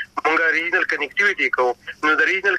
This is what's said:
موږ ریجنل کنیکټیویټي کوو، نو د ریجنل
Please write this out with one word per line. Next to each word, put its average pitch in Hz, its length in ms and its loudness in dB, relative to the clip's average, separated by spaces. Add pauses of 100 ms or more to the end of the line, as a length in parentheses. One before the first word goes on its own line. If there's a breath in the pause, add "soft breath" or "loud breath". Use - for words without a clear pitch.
(240 loud breath)
موږ 160 140 0 (180)
ریجنل 175 360 0
کنیکټیویټي 151 640 -2
کوو، 127 160 2 (320 loud breath)
نو 156 160 4
د 160 100 2
ریجنل 190 280 0